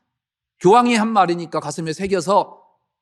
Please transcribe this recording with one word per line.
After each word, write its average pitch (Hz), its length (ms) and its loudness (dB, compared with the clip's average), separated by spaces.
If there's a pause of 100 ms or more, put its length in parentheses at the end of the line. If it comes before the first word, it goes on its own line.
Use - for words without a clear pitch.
(600)
교황이 240 360 4
한 220 180 0
말이니까 175 460 -2
가슴에 156 340 -8
새겨서 185 680 -2 (380)